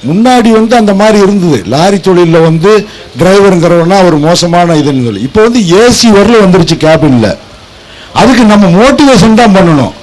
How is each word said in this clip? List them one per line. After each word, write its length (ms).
முன்னாடி 480
வந்து 220
அந்த 220
மாதிரி 260
இருந்தது, 320
லாரி 320
தொழில்ல 320
வந்து 240
டிரைவருங்கிறவனா 760
ஒரு 160
மோசமான 560
இதுன்னு 260
சொல்லி. 220
இப்போ 180
வந்து 140
ஏ 100
சி 180
வரல 260
வந்துருச்சு 400
கேபின்ல. 460
அதுக்கு 300
நம்ம 160
மோட்டிவேஷன் 600
தான் 160
பண்ணணும். 460